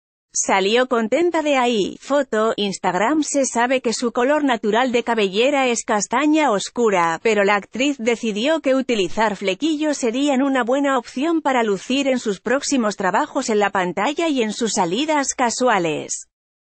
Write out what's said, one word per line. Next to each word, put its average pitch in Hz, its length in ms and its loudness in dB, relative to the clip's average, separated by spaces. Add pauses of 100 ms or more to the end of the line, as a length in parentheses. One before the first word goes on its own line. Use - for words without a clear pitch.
(400)
salió 220 480 2
contenta 294 540 0
de 294 160 2
ahí. 240 420 0
Foto, 226 580 0
Instagram. 202 640 0
Se 277 240 0
sabe 247 340 0
que 233 100 -2
su 233 200 -4
color 285 320 0
natural 233 480 0
de 240 100 2
cabellera 233 640 0
es 240 180 -2
castaña 277 680 2
oscura, 190 720 0
pero 208 200 2
la 202 120 4
actriz 254 420 -2
decidió 233 600 -2
que 262 160 0
utilizar 214 600 0
flequillo 285 600 -2
serían 262 480 0
una 269 200 2
buena 269 360 0
opción 311 420 -2
para 262 220 0
lucir 254 440 -2
en 254 120 0
sus 208 200 -4
próximos 240 580 0
trabajos 240 520 -2
en 214 80 2
la 202 140 2
pantalla 202 560 0
y 262 160 0
en 214 100 -2
sus 220 200 -4
salidas 262 600 0
casuales. 202 920 0 (440)